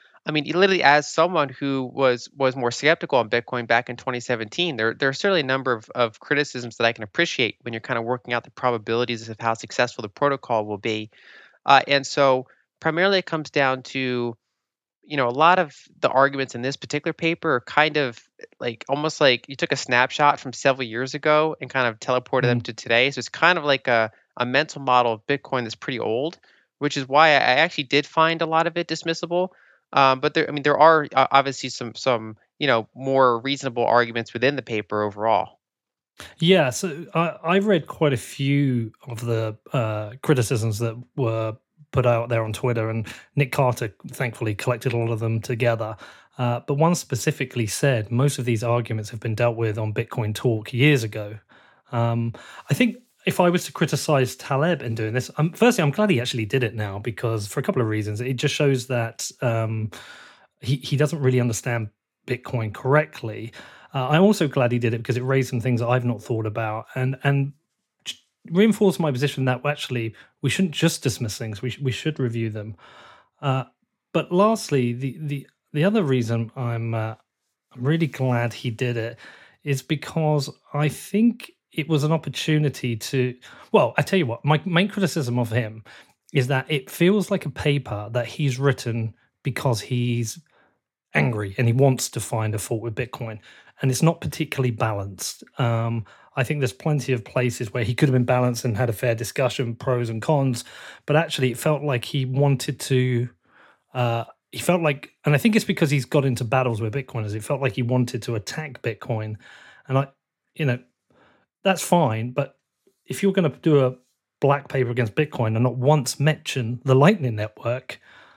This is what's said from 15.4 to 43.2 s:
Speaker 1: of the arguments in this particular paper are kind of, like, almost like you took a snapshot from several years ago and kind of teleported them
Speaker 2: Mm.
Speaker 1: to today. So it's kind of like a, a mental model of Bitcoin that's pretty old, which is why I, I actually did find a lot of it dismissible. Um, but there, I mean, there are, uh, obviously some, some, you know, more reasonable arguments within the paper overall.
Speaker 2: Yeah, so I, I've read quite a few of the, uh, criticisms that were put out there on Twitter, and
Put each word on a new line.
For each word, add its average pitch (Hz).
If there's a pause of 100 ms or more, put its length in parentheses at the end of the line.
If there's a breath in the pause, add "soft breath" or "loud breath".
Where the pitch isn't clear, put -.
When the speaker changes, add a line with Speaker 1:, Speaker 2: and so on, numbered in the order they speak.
Speaker 1:
of 147 (240)
the 143
arguments 135
in 117
this 135
particular -
paper 165
are 120
kind 151
of, 127 (400)
like, 120
almost 147
like 127
you 139
took 165
a 139
snapshot 131
from 120
several 131
years 123
ago 151
and 131
kind 127
of 113
teleported 127
them 120
Speaker 2:
Mm. 113
Speaker 1:
to 117
today. 120
So 131
it's -
kind 175
of 147
like 139
a, 113 (260 soft breath)
a 123
mental 139
model 123
of 107
Bitcoin 135
that's 110
pretty 123
old, 120 (400 soft breath)
which 143
is 131
why 151
I, 147
I 127
actually 160
did 143
find 165
a 165
lot 160
of 170
it 170
dismissible. 170 (420 soft breath)
Um, 135
but 147
there, 160
I -
mean, 143
there 147
are, 156
uh, 131
obviously 135
some, 120
some, 110 (220)
you 147
know, 113
more 131
reasonable 127
arguments 117
within 131
the 127
paper 107
overall. 104 (800 loud breath)
Speaker 2:
Yeah, 165
so 160
I, 165
I've 196
read 175
quite 147
a 123
few 135 (160)
of 120
the, 113 (160)
uh, 107
criticisms 113
that 117 (140)
were 113 (360)
put 131
out 120
there 113
on 110
Twitter, 113
and 110 (300 loud breath)